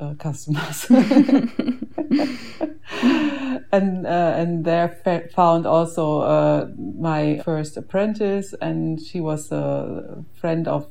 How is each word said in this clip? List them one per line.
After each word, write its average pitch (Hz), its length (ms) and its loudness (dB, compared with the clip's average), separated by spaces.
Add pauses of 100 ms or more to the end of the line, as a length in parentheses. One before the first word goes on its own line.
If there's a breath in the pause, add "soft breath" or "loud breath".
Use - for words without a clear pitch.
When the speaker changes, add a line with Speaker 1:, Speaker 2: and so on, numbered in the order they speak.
Speaker 1:
uh, 147 180 -8
customers. 151 720 -4
<laughs> - 0 -
Speaker 2:
<laughs> 262 1900 2 (960 loud breath)
Speaker 1:
And, 190 340 2
uh, 170 300 2
and 170 280 0
there 170 240 2 (160)
fa-, 170 300 0
found 165 320 6
also, 160 540 2
uh, 151 480 2 (100)
my 151 680 -2
first 151 320 -4
apprentice, 202 840 -2
and 160 400 -2
she - 200 -8
was 156 300 -4
a 143 720 -6 (100)
friend 165 340 -2
of 147 220 -2